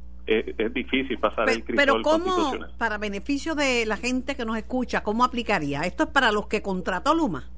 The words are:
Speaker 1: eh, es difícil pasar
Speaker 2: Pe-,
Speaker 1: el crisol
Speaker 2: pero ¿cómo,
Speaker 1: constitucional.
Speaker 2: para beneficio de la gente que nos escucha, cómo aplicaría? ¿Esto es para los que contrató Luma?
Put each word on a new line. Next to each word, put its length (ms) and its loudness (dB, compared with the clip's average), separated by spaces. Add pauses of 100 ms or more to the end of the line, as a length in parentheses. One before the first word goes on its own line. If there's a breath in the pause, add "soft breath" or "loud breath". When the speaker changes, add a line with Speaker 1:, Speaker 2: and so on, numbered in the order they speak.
(260)
Speaker 1:
eh, 320 0
es 160 -2
difícil 460 -2
pasar 280 0
Speaker 2:
Pe-, 80 2
Speaker 1:
el 100 -4
crisol 200 2
Speaker 2:
pero 180 4
¿cómo, 240 2
Speaker 1:
constitucional. 520 -2
Speaker 2:
para 180 -2
beneficio 600 -2
de 300 2
la 100 0
gente 400 -2
que 80 -4
nos 120 -2
escucha, 460 -2
cómo 220 2
aplicaría? 560 0
¿Esto 240 0
es 60 -2
para 200 6
los 160 2
que 160 0
contrató 500 2
Luma? 460 0